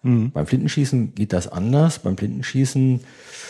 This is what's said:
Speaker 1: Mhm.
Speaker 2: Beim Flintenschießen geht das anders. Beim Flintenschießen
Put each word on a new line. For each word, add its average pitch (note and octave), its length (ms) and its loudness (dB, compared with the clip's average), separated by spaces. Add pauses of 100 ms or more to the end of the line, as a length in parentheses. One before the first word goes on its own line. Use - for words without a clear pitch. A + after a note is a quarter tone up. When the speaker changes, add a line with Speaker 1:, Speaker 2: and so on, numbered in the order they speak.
Speaker 1:
Mhm. A#2+ 300 2
Speaker 2:
Beim - 140 -4
Flintenschießen C3 680 0
geht G#2 180 -4
das F2+ 160 0
anders. C#3 520 2
Beim F#2+ 160 -2
Flintenschießen C3 840 0 (500)